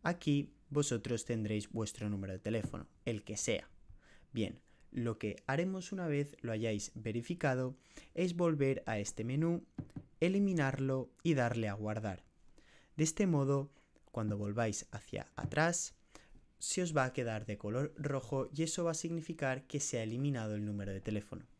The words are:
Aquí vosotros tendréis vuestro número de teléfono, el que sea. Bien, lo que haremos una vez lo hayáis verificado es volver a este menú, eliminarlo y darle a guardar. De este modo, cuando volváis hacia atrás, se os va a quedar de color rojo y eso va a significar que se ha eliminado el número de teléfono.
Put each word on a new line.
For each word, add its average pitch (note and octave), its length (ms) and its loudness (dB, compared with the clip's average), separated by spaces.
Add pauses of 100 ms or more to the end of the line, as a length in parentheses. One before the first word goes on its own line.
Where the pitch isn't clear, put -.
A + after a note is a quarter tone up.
Aquí D3+ 500 2 (160)
vosotros A#2+ 560 0
tendréis G#2+ 460 -2
vuestro G#2+ 400 -4
número G2 240 -4
de F2+ 40 -8
teléfono, - 480 -4 (200)
el A2+ 180 -2
que G#2 140 -8
sea. - 320 -2 (640)
Bien, - 260 -2 (300)
lo A#2 280 -4
que - 280 -4
haremos F3+ 460 -2
una F3+ 160 -4
vez C#3+ 340 0
lo A#2+ 100 -2
hayáis G#2+ 420 -2
verificado B2+ 800 -2 (380)
es F3 240 0
volver D3 480 4
a A2 140 0
este G2+ 260 -4
menú, D#3 400 2 (560)
eliminarlo D3 920 4 (120)
y E3+ 100 6
darle A#2 380 4
a - 20 -2
guardar. G#2+ 500 -2 (760)
De D#3 60 6
este F#3+ 220 2
modo, C#3+ 440 4 (400)
cuando G#2+ 260 0
volváis G#2 540 0
hacia - 440 -8
atrás, - 600 0 (640)
se - 240 -2
os E3 120 -2
va C#3 100 6
a B2+ 100 -4
quedar A2 320 -2
de G#2 100 -4
color B2 400 -2
rojo C#3 560 -2
y D3+ 120 0
eso E3+ 200 -2
va E3 60 2
a D#3+ 40 -2
significar D#3 720 -4
que C#3+ 140 -2
se - 180 -2
ha A2+ 40 0
eliminado A#2 520 0
el G#2 120 0
número G2+ 260 -2
de F#2+ 80 -4
teléfono. G#2+ 460 -4 (140)